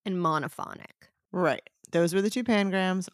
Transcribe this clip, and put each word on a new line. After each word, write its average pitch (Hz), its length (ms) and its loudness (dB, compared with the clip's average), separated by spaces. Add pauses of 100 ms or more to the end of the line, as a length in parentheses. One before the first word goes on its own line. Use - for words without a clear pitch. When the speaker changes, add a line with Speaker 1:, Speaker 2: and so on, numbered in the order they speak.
Speaker 1:
and 190 120 -2
monophonic. - 920 -4 (240)
Speaker 2:
Right. 170 340 0 (240)
Those 170 220 2
were 196 80 2
the 208 80 2
two 247 140 -4
pangrams 190 720 0